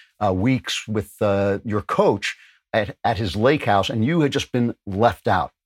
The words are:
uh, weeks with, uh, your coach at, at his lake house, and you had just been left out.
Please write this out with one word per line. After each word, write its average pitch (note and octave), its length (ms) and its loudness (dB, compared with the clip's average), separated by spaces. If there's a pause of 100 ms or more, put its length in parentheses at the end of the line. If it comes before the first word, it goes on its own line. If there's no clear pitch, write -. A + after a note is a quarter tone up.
(240)
uh, G2+ 80 2
weeks A2 560 -2
with, G#2+ 340 -6
uh, G2+ 440 2
your G#2 160 -2
coach D#3 540 0 (380)
at, G#2+ 300 -2
at A2 140 0
his F#2 180 -4
lake B2+ 300 2
house, G2 240 2
and A2+ 160 -2
you E3 160 2
had C#3+ 100 2
just - 200 -6
been A#2+ 240 0 (100)
left G2+ 420 0
out. F#2 240 0 (140)